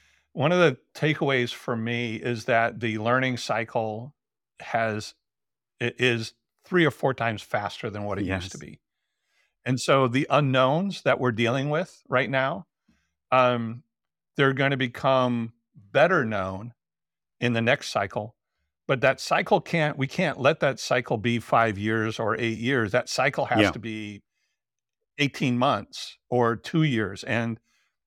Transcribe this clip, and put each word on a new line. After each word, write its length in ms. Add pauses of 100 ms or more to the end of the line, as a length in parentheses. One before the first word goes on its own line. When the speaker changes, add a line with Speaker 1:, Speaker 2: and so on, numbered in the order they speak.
(340)
Speaker 1:
one 180
of 80
the 180 (160)
takeaways 600
for 220
me 400
is 300
that 340
the 180
learning 400
cycle 800 (440)
has, 560 (640)
it 200
is 340 (300)
three 220
or 60
four 220
times 280
faster 480
than 140
what 160
it 60
used 260
to 60
Speaker 2:
Yes. 0
Speaker 1:
be. 240 (840)
And 140
so 280
the 220
unknowns 760
that 160
we're 120
dealing 380
with 380
right 220
now, 380 (640)
um, 520 (520)
they're 180
gonna 240
become 760 (200)
better 500
known 500 (640)
in 140
the 80
next 280
cycle. 460 (520)
But 140
that 180
cycle 420
can't, 360
we 80
can't 340
let 200
that 200
cycle 380
be 220
five 400
years 400
or 200
eight 200
years. 320
That 180
cycle 360
has 160
Speaker 2:
Yeah. 100
Speaker 1:
to 80
be 420 (960)
eighteen 400
months 600 (120)
or 280
two 260
years. 400
And, 360 (480)